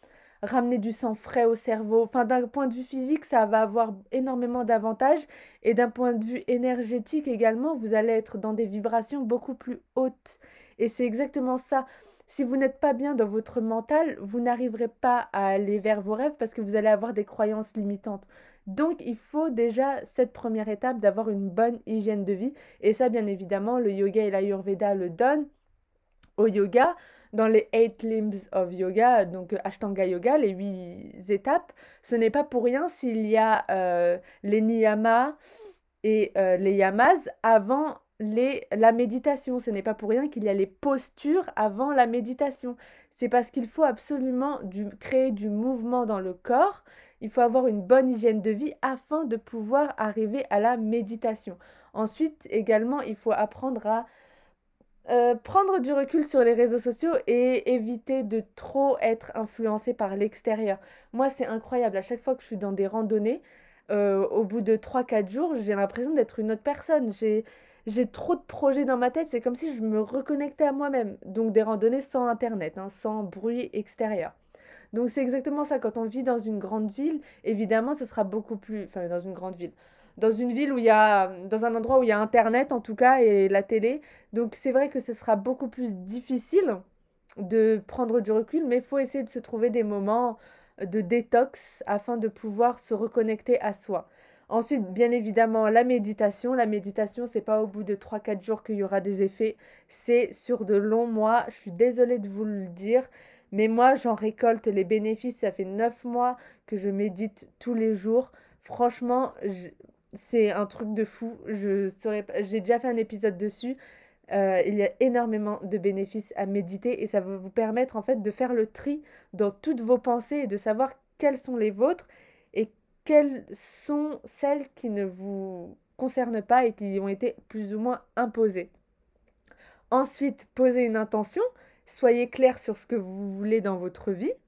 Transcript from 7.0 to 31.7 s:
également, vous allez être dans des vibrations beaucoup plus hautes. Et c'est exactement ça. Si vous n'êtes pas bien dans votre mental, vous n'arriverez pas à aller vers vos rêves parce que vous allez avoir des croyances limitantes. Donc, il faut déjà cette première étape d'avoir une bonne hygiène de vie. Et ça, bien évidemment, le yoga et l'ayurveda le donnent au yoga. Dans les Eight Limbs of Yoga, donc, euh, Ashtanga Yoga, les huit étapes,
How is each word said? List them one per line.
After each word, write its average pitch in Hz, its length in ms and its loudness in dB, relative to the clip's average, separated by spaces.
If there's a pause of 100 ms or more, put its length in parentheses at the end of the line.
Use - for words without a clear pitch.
également, 233 480 2
vous 220 180 -2
allez 220 200 2
être 220 240 -2
dans 214 160 -4
des 220 120 0
vibrations 220 560 -2
beaucoup 247 340 -2
plus - 240 -10 (160)
hautes. - 440 -4 (380)
Et 226 120 0
c'est 247 160 -2
exactement 254 520 -2
ça. 262 280 -2 (420)
Si - 160 -6
vous 247 140 0
n'êtes 269 220 0
pas 285 140 2
bien 277 220 -2
dans 220 100 2
votre 220 340 -4
mental, 226 600 0
vous 202 180 -6
n'arriverez 240 480 -2
pas 247 460 0
à 196 140 0
aller 202 320 0
vers 208 220 0
vos 208 120 -4
rêves 285 240 -2
parce 226 160 -4
que 233 80 -6
vous 208 140 -2
allez 214 120 2
avoir 214 260 4
des 208 120 -2
croyances 214 500 -4
limitantes. 202 520 -6 (400)
Donc, 294 360 -2
il 240 120 -6
faut 311 340 -2
déjà 240 560 0
cette 247 260 0
première 220 380 -4
étape 240 300 -2
d'avoir 208 300 2
une 196 200 -2
bonne 226 380 0
hygiène 214 360 -2
de 196 100 -2
vie. 233 200 -4 (280)
Et 214 120 4
ça, 254 160 2
bien 220 160 0
évidemment, 196 540 -2
le 220 120 0
yoga 196 320 0
et 208 60 0
l'ayurveda 196 640 0
le 185 160 -2
donnent 277 380 0 (920)
au 208 100 4
yoga. 220 480 4 (380)
Dans 220 140 2
les 220 260 4
Eight 226 280 2
Limbs 214 520 -4
of 180 200 -2
Yoga, 196 520 4
donc, 180 280 -8
euh, 190 100 -4
Ashtanga 196 400 -4
Yoga, 185 360 2
les 226 100 2
huit 185 800 -10
étapes, 262 440 0 (280)